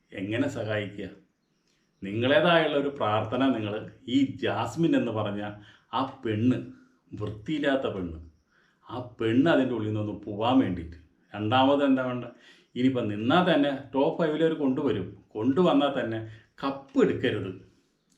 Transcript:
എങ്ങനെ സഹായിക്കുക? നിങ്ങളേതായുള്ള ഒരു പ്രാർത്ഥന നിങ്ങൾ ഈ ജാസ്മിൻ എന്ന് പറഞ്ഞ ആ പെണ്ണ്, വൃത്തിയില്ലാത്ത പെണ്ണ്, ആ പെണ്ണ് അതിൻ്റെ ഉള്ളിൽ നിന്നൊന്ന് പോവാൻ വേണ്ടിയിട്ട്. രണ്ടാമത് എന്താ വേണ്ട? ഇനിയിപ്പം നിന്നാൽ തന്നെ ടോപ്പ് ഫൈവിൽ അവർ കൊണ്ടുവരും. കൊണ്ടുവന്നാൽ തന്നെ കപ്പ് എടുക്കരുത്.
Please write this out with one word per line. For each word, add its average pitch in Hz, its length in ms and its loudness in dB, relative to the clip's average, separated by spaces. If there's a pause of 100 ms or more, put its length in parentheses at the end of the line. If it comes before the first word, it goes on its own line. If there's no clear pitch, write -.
(120)
എങ്ങനെ 107 360 -4
സഹായിക്കുക? 107 600 -6 (960)
നിങ്ങളേതായുള്ള 143 800 2
ഒരു 139 160 -2
പ്രാർത്ഥന 110 440 0 (140)
നിങ്ങൾ 104 180 -4 (400)
ഈ 135 40 4 (240)
ജാസ്മിൻ 113 540 0
എന്ന് 120 220 0
പറഞ്ഞ 101 240 -4 (500)
ആ 120 100 -2 (180)
പെണ്ണ്, 113 380 2 (540)
വൃത്തിയില്ലാത്ത 131 840 -4
പെണ്ണ്, 85 240 -6 (680)
ആ 120 100 -10 (200)
പെണ്ണ് 120 320 4
അതിൻ്റെ 131 260 2
ഉള്ളിൽ 107 140 -4
നിന്നൊന്ന് 104 260 -4 (100)
പോവാൻ 113 380 0
വേണ്ടിയിട്ട്. 87 320 -6 (380)
രണ്ടാമത് 127 500 4
എന്താ 131 220 4
വേണ്ട? 123 180 -4 (520)
ഇനിയിപ്പം 123 320 2
നിന്നാൽ 113 360 2
തന്നെ 143 260 4 (220)
ടോപ്പ് 143 260 2
ഫൈവിൽ 156 260 0
അവർ 160 180 2
കൊണ്ടുവരും. 127 440 0 (280)
കൊണ്ടുവന്നാൽ 139 640 4
തന്നെ 113 200 -4 (400)
കപ്പ് - 440 -4
എടുക്കരുത്. 107 500 0 (640)